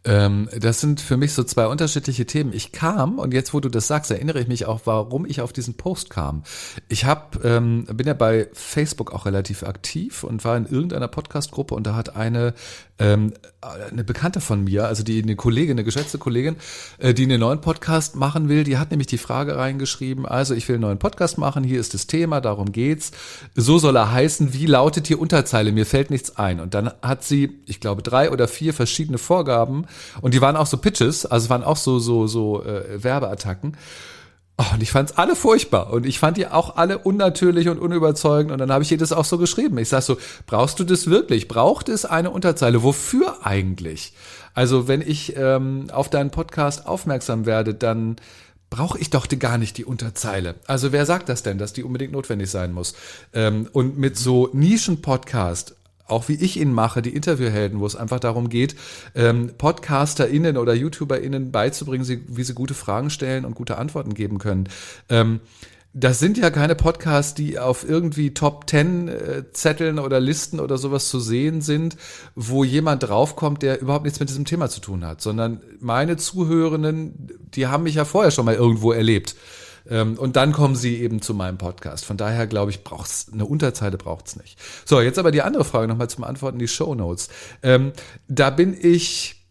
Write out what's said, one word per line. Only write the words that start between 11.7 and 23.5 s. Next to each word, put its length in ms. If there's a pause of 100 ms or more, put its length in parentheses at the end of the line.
und 140
da 80
hat 200
eine, 380 (460)
ähm, 340 (280)
eine 420
Bekannte 380
von 220
mir, 220
also 160
die, 220
eine 120
Kollegin, 360
eine 120
geschätzte 360
Kollegin, 360 (440)
äh, 160
die 80
einen 160
neuen 220
Podcast 540
machen 320
will, 160
die 140
hat 140
nämlich 160
die 100
Frage 400
reingeschrieben: 680
Also 260
ich 140
will 80
einen 80
neuen 160
Podcast 400
machen, 240
hier 160
ist 160
das 100
Thema, 360
darum 300
geht's. 400 (440)